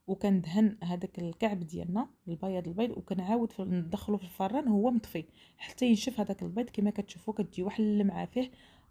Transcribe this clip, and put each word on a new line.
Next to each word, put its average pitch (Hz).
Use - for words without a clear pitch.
وكندهن 196
هذاك 175
الكعب 175
ديالنا 170
البياض 175
البيض 220
وكنعاود 208
في، 196
ندخلو 180
في 185
الفران 214
هو 214
مطفي 196
حتى -
ينشف 226
هذاك 196
البيض. 196
كما 208
كتشوفوا 202
كتجي 185
واحد 208
اللمعه 202
فيه 254